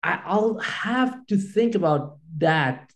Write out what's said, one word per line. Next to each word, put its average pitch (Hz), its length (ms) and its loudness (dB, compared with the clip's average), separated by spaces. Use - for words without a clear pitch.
I, 165 220 -4
I'll 214 360 0
have 247 640 -4
to 208 100 0
think 226 380 0
about 156 420 0
that 156 580 0